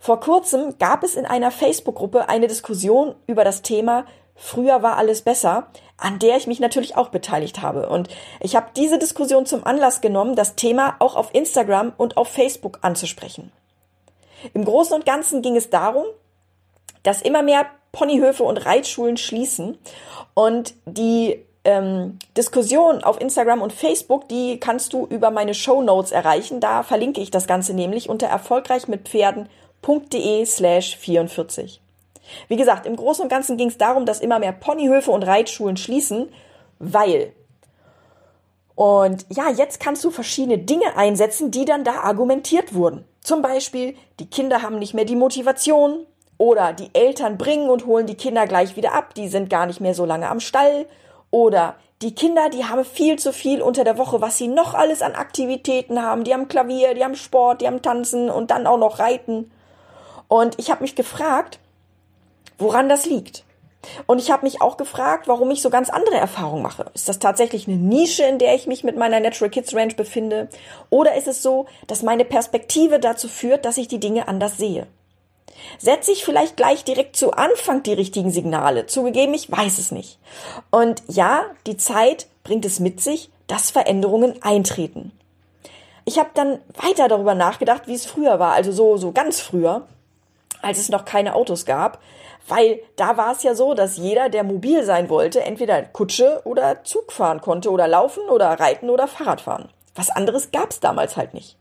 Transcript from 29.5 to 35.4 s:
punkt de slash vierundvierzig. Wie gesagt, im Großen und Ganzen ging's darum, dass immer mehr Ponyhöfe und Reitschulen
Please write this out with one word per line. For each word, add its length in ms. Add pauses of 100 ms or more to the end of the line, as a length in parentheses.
punkt 320
de 320
slash 540
vierundvierzig. 840 (680)
Wie 80
gesagt, 280
im 120
Großen 260
und 80
Ganzen 260
ging's 220
darum, 260
dass 160
immer 200
mehr 120
Ponyhöfe 580
und 120
Reitschulen 560